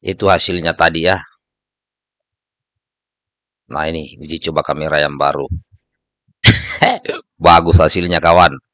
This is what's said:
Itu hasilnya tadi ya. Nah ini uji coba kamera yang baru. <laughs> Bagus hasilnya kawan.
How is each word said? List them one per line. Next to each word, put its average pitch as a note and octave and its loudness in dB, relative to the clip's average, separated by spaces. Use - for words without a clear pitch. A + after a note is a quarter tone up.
Itu G2 -4
hasilnya E2+ 0
tadi E2 0
ya. F#2+ 2
Nah D2+ -6
ini D#2+ -12
uji D#2 -12
coba D#2 -4
kamera D2+ -4
yang C#2+ -2
baru. C#2+ -4
<laughs> - -2
Bagus E2+ 4
hasilnya F2 0
kawan. E2+ 6